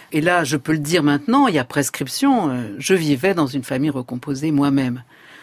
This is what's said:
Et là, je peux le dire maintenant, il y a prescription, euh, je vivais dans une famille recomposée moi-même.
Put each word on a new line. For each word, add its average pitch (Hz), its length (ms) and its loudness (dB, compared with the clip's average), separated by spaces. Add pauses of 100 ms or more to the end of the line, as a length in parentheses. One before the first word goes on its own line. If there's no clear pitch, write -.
(120)
Et 160 80 0
là, 175 240 2
je 143 140 -2
peux 156 140 -4
le 160 60 0
dire 156 240 0
maintenant, 147 460 2
il 185 60 2
y 151 40 2
a 123 60 0
prescription, 156 840 0
euh, 117 280 -6
je - 140 -2
vivais 160 400 2
dans 170 140 0
une 131 180 -4
famille 135 260 -2
recomposée 135 600 -6
moi-même. 139 520 0 (400)